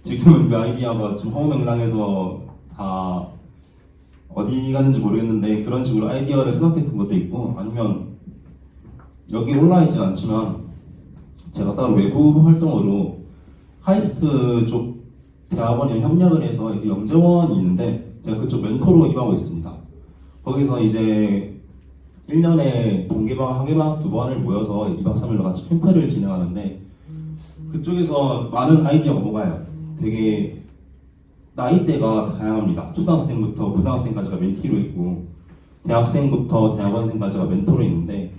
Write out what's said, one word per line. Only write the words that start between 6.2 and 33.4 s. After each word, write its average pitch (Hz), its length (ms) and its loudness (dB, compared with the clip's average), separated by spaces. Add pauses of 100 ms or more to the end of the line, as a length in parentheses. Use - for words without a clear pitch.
생각해 160 320 2
둔 - 140 -4
것도 - 180 -2
있고 90 420 -4
아니면 107 600 -6 (1120)
여기 120 240 -2
올라와 170 280 6
있진 117 180 2
않지만 107 600 -4 (880)
제가 101 240 -4
따로 120 180 0
외부 147 520 6
활동으로 104 760 2 (600)
카이스트 131 840 2
쪽 - 380 -4 (460)
대학원이랑 120 520 0
협력을 165 400 4
해서 107 340 -4
여기 104 140 -4
영재원이 160 680 4
있는데 92 540 -2 (120)
제가 107 140 -4
그쪽 - 260 -4
멘토로 160 440 6
임하고 - 260 0
있습니다. - 380 -6 (720)
거기서 131 380 0
이제 107 800 0 (680)
일 160 140 2
년에 131 680 2
동계방학, 127 540 -2
학예방학 156 380 0
두 - 100 -4
번을 131 300 -4
모여서 101 500 -2
이 92 140 -6
박 - 120 0
삼 117 180 -4
일로 98 100 0
같이 - 260 -6
캠프를 165 380 4
진행하는데 98 760 -4 (880)
그쪽에서 143 800 -2
많은 156 360 4
아이디어가 147 360 2
오가요. 104 400 -4 (380)
되게 110 640 -2 (920)
나이대가 123 840 0
다양합니다. 107 560 -2
초등학생부터 113 800 -2